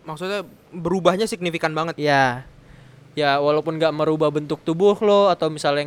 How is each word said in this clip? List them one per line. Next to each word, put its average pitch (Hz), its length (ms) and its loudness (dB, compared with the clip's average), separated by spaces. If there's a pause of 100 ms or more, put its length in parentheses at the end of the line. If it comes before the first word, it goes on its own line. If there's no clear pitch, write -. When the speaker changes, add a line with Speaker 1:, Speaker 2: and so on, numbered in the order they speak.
Speaker 1:
maksudnya 185 400 -6 (280)
berubahnya 180 560 -2
signifikan 170 460 -6
banget. 156 260 -6
Speaker 2:
Ya, 135 500 0 (680)
ya 143 240 0
walaupun 151 380 0
nggak 156 160 2
merubah 156 380 0
bentuk 151 320 -4
tubuh 190 360 2
lo 202 300 4
atau 175 200 2
misalnya 147 400 0